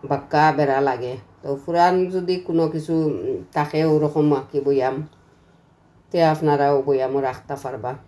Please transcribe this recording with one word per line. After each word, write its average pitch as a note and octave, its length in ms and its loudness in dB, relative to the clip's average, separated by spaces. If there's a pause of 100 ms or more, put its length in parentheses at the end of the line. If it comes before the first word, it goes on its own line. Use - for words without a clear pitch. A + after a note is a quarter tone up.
বাক্কা C#3+ 400 0 (140)
বেড়া C#3 220 2 (100)
লাগে। B2 260 -4 (280)
তো C#3+ 60 -10 (140)
পুরান F3 320 2 (200)
যদি F3+ 200 -2 (120)
কোনো E3 180 2 (100)
কিছু D#3+ 200 -4 (600)
থাকে D3+ 260 -2 (120)
ওরকম D3+ 340 2 (120)
আর C#3 120 -6
কি D3 160 -2
বয়াম, C3+ 300 0 (1120)
তে F3 80 -2 (140)
আপনারাও C#3+ 440 2 (100)
বয়ামও C3+ 320 0 (100)
রাখতে B2+ 340 -10
পারবা। B2 300 -8 (160)